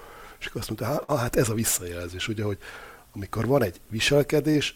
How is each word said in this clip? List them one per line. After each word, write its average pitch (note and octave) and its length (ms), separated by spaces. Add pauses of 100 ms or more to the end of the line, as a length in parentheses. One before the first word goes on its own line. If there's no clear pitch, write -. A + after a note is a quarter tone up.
(400)
És - 60
akkor - 160
azt - 80
mondta, G#2+ 160
Há-, C3+ 200
ah, C#3+ 140
hát A#2+ 160
ez B2 140
a A2 40
visszajelzés, F2+ 760
ugye, A2 160
hogy G#2 140 (540)
amikor G#2 340
van C3 180
egy F#2 260
viselkedés, C#3+ 880